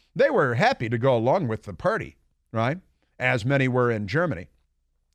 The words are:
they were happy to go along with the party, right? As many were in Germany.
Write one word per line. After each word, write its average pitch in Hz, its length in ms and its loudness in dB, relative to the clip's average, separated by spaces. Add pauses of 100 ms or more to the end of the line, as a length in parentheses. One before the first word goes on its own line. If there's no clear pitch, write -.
(160)
they 269 140 4
were 151 240 2
happy 165 340 0
to 120 80 -2
go 127 200 2
along 127 320 0
with 110 160 -6
the 98 100 -12
party, 175 420 -4 (340)
right? 120 280 -2 (400)
As 127 260 0
many 135 240 2
were 123 240 2
in 104 160 -6
Germany. 127 400 -4 (680)